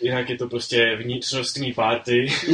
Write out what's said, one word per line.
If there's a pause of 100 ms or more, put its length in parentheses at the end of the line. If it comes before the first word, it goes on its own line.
jinak
je
to
prostě
vnitřnostní
party. (280)